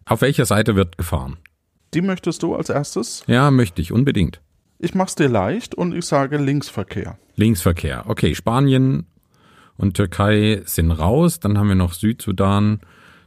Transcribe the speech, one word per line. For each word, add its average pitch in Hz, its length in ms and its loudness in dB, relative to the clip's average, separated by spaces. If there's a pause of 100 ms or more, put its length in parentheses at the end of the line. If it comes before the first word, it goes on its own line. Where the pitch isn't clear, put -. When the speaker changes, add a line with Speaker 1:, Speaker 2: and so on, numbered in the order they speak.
Speaker 1:
auf - 160 0
welcher 135 240 2
Seite 107 300 2
wird 95 220 2
gefahren? 67 380 -6 (560)
Speaker 2:
Die 151 100 0
möchtest 180 400 -4
du 165 120 -2
als - 140 -6
erstes? 147 580 -6
Speaker 1:
Ja, 131 240 4
möchte 120 320 2
ich, 80 100 -6
unbedingt. 120 480 0 (380)
Speaker 2:
Ich 170 160 -4
mach's 185 200 -4
dir 151 140 2
leicht 117 460 -2
und 175 200 -4
ich 170 120 -6
sage 139 320 0
Linksverkehr. 135 800 -4 (180)
Speaker 1:
Linksverkehr. 85 720 0
Okay, 92 260 0
Spanien 131 720 2 (720)
und 98 180 0
Türkei 104 720 2
sind 82 260 0
raus. 113 500 2
Dann 104 180 0
haben 104 100 2
wir 98 60 4
noch 90 180 2
Südsudan, 104 880 0 (460)